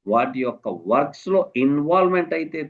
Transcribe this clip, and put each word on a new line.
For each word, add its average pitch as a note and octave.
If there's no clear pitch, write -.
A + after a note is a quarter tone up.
వాటి B2+
యొక్క A#2+
వర్క్స్ C#3+
లో F#3+
ఇన్వాల్వ్‌మెంట్ E3+
అయితే D#3+